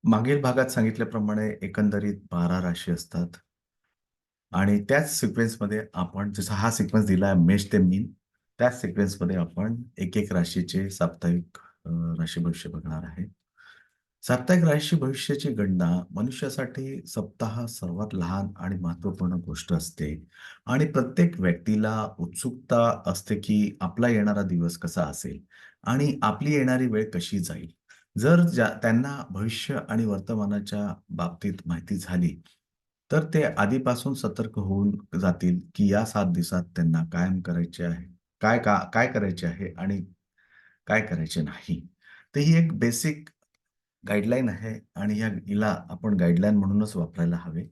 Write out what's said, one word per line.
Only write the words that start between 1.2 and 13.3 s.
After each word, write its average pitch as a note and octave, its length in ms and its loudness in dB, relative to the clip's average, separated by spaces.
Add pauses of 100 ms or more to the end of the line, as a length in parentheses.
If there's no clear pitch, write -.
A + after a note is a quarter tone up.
एकंदरीत G2+ 540 0 (160)
बारा F2 300 2
राशी F2 300 -2
असतात E3+ 360 -4 (1200)
आणि G2+ 380 4
त्याच D3+ 300 2
सिक्वेन्समध्ये G#2+ 760 0
आपण, F#2+ 400 -4
जसा F#2+ 200 -4
हा G#2+ 180 2
सिक्वेन्स G#2+ 360 2
दिला F#2+ 180 4
आहे G2 100 4
मेष F#2+ 380 6
ते G#2 40 4
मीन, F#2 360 2 (460)
त्याच B2 220 2
सिक्वेन्समध्ये F#2+ 560 -2
आपण G#2+ 460 -2 (140)
एक F#2+ 200 -4
एक G#2 160 -2
राशीचे F#2 560 -2
साप्ताहिक, F2 560 0 (400)
अ, E2 40 -10
राशी E2 500 -2
भविष्य E2+ 300 -4
बघणार D#2+ 340 -8
आहे. E2+ 220 -8 (960)